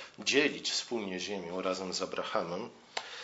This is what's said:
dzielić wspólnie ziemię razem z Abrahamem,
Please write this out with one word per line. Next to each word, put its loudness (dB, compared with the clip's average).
dzielić 4
wspólnie -2
ziemię -4
razem 0
z 0
Abrahamem, -2